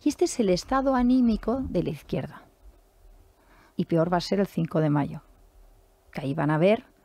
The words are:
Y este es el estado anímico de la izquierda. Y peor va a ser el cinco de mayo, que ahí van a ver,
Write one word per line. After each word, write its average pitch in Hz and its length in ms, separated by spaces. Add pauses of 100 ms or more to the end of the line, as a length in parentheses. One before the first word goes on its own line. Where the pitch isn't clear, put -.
Y 302 60
este 349 160
es - 120
el 202 120
estado 262 440
anímico 247 760
de 175 140
la 139 80
izquierda. - 540 (1300)
Y 175 80
peor 170 280
va 180 40
a 170 40
ser 196 200
el 185 80
cinco 165 320
de 156 100
mayo, 147 320 (880)
que 160 100
ahí 135 120
van 151 160
a 156 80
ver, 208 240 (220)